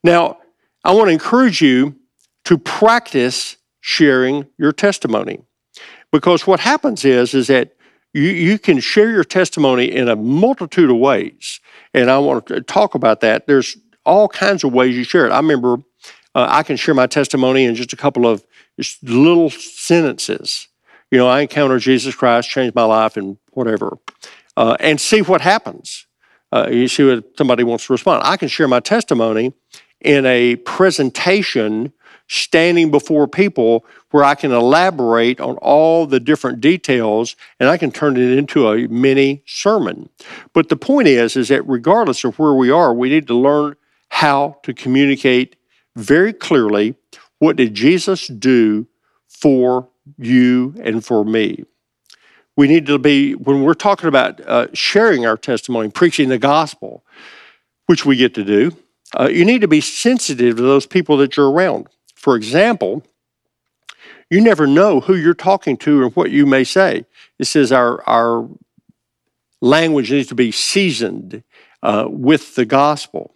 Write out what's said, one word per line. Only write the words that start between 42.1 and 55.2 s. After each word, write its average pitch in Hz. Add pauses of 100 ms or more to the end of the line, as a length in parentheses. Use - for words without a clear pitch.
of 120
where 151
we 127
are, 147
we 123
need 147
to 120
learn 147 (340)
how 143
to 123
communicate 131 (400)
very 156
clearly 107 (440)
what 156
did 120
Jesus 170
do 117 (400)
for 127 (280)
you 127
and 110
for 110
me? 110 (920)
We 143
need 151
to 143
be, 143
when 139
we're 160
talking 202
about, 135
uh, 120
sharing 190